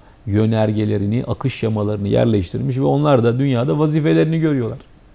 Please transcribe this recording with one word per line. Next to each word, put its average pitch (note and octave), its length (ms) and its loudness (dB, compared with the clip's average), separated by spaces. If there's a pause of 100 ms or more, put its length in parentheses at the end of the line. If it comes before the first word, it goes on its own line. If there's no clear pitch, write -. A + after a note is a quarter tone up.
(260)
yönergelerini, G#2+ 1000 0
akış A#2+ 280 -4
şemalarını G#2 520 -2
yerleştirmiş A#2 720 0
ve C3+ 60 -2
onlar C#3+ 400 2
da A#2+ 160 2
dünyada C#3 400 0
vazifelerini D#3+ 600 2
görüyorlar. C3+ 380 -2 (380)